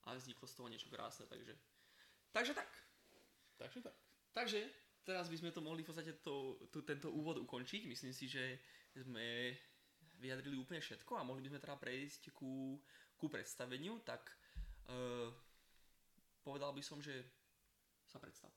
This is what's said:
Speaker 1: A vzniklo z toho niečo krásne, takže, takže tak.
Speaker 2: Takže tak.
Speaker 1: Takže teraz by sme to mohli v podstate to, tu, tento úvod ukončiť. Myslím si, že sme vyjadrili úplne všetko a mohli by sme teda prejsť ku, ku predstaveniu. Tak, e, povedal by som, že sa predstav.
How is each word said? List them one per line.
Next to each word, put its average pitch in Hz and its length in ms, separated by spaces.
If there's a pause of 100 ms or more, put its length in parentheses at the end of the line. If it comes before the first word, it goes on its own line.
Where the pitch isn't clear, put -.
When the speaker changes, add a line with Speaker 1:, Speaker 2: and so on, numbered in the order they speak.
Speaker 1:
A 120 80
vzniklo 127 320
z - 80
toho 120 160
niečo - 180
krásne, 110 380
takže, 120 260 (760)
takže 254 240
tak. - 140 (880)
Speaker 2:
Takže - 240
tak. - 120 (360)
Speaker 1:
Takže 214 280 (440)
teraz 185 240
by 165 100
sme 170 140
to 170 100
mohli 160 220
v 160 80
podstate 160 220 (100)
to, 139 340 (140)
tu, 151 100
tento 147 300
úvod 151 260
ukončiť. 120 480
Myslím 127 300
si, 135 100
že 131 320 (380)
sme 123 580 (680)
vyjadrili 131 360
úplne 147 240
všetko 131 360
a 156 80
mohli 131 160
by 135 80
sme 143 120
teda 143 160
prejsť 135 560
ku, 135 440 (400)
ku - 120
predstaveniu. 143 720
Tak, 120 200 (680)
e, 123 400 (1120)
povedal 139 320
by 139 80
som, 147 200
že 139 200 (840)
sa - 160
predstav. - 360